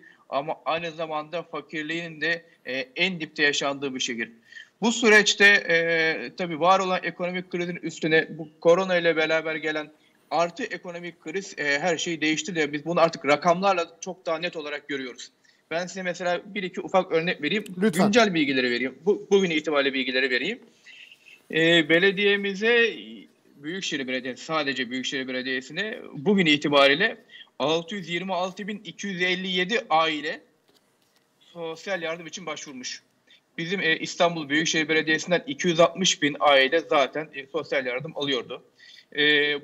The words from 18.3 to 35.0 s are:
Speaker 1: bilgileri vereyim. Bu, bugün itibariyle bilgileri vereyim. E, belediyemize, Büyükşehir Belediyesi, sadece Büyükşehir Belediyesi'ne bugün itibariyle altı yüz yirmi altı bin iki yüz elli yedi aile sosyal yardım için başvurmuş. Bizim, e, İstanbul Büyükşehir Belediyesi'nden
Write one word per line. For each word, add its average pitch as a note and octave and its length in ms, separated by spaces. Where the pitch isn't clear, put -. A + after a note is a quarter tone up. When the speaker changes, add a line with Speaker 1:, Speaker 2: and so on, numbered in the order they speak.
Speaker 1:
bilgileri C3+ 360
vereyim. B2 240
Bu, G3+ 240
bugün F#3+ 200
itibariyle C#3+ 440
bilgileri C3 360
vereyim. C#3+ 280
E, E3 380
belediyemize, G3+ 1080
Büyükşehir D3 520
Belediyesi, B2+ 360
sadece C3+ 460
Büyükşehir B2+ 380
Belediyesi'ne C3 720
bugün F#3 340
itibariyle D3 720
altı D#3+ 360
yüz F3+ 140
yirmi F#3 260
altı F#3 340
bin G#3 160
iki E3+ 220
yüz F#3 160
elli F#3 260
yedi F3+ 320
aile D#3 500
sosyal E3+ 640
yardım E3 240
için E3 200
başvurmuş. C#3+ 560
Bizim, E3+ 220
e, D#3+ 180
İstanbul E3 500
Büyükşehir D3+ 400
Belediyesi'nden D#3 580